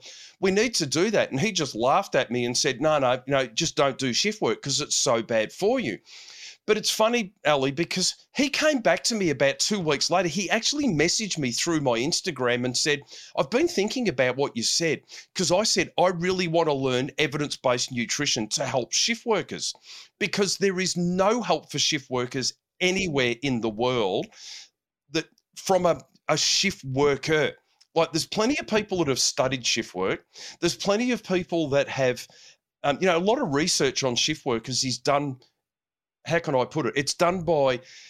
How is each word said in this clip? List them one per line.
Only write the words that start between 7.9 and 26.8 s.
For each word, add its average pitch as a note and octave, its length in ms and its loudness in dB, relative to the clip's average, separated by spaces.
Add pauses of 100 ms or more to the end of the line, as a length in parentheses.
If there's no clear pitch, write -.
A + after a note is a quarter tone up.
he C#4+ 140 2
came D4 320 0
back F3 240 2
to A#3 100 0
me G3 160 0
about C#3 280 2
two G#3+ 200 0
weeks D#3 320 0
later. F3+ 180 2
He E3 200 -4
actually A#3 360 -2
messaged F3+ 540 0
me C3 120 -2
through D#3 300 -2
my B2 180 2
Instagram B2+ 640 -2
and B2+ 120 -2
said, D3 240 0 (340)
"I've C#3 140 0
been C#4+ 180 2
thinking A3 400 -2
about B2+ 300 0
what C#3 180 -2
you A2+ 80 -4
said," D#3 380 0 (320)
'cause E3+ 180 -2
I F#3+ 120 4
said, F#3+ 340 0
"I F3 120 4
really F#3 380 -2
wanna D#3+ 260 2
learn B2+ 440 0
evidence-based C#3 720 0
nutrition A#2+ 580 -2
to C#3+ 160 -2
help - 280 -2
shift - 320 0
workers," F#3+ 480 -2 (460)
because G3 380 0
there F#3+ 220 2
is F#3 160 -2
no F#3 460 2
help E3+ 300 0
for D3 80 -4
shift D3 300 0
workers B2+ 440 -2 (260)
anywhere F3 600 2
in B2+ 200 0
the A2+ 80 0
world A#2 580 0 (840)
that D#3 160 -4 (280)
from F3+ 300 0
a, D#3 140 2 (300)
a D#3 80 2
shift - 460 0